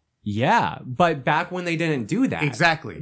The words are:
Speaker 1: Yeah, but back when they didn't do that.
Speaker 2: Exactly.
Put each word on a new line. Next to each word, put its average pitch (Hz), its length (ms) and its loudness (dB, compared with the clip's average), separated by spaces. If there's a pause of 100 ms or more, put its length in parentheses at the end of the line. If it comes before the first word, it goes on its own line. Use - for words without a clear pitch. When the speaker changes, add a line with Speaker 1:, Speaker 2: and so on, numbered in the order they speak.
(280)
Speaker 1:
Yeah, 120 560 2
but 147 400 0
back 165 280 0
when 180 140 -6
they 165 100 -2
didn't 156 320 -2
do 226 200 0
that. 90 160 -4
Speaker 2:
Exactly. 151 580 0